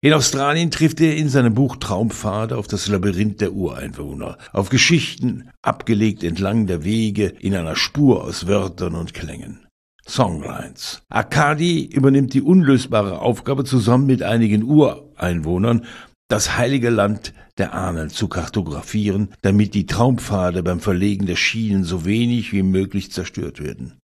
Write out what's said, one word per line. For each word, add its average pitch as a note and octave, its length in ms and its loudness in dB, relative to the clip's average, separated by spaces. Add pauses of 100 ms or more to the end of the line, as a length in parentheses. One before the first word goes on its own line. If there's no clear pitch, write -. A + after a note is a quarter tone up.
In D3 100 4
Australien D3 580 2
trifft D#3+ 300 2
er D#3+ 160 4
in D#3 120 0
seinem B2 260 4
Buch C3 220 2
Traumpfade G#2+ 800 -4
auf G#2 80 -6
das G2+ 220 -4
Labyrinth G2+ 520 0
der F#2+ 120 -2
Ureinwohner, C#2+ 840 -8 (160)
auf G2 160 0
Geschichten, - 800 0 (140)
abgelegt G#2+ 600 0
entlang F#2+ 440 0
der E2+ 180 -4
Wege G#2+ 560 0
in F#2+ 140 0
einer D#2+ 200 -4
Spur - 480 2
aus - 240 -8
Wörtern F#2 480 -2
und E2 200 -8
Klängen. - 520 -14 (420)
Songlines. - 1040 -6
Akadi D3+ 760 0
übernimmt C3+ 480 2
die C3+ 80 2
unlösbare B2+ 800 4
Aufgabe, C3 440 -2
zusammen B2+ 420 2
mit C3 160 4
einigen G#2+ 400 2
Ureinwohnern A2 1200 2 (440)
das G#2+ 280 -2
heilige A#2+ 340 0
Land G#2 440 0 (240)
der - 160 -2
Ahnen D#2+ 340 -4
zu G2 200 -4
kartografieren, G2 1000 -2 (140)
damit G2+ 320 4
die G2+ 120 0
Traumpfade G2 760 0
beim F2 180 -2
Verlegen G2 460 0
der F2 100 -2
Schienen G#2 480 0
so E2 200 -4
wenig A#2 480 0
wie G2 100 0
möglich F#2+ 500 0
zerstört F2+ 500 -8
werden. B1+ 320 -12 (100)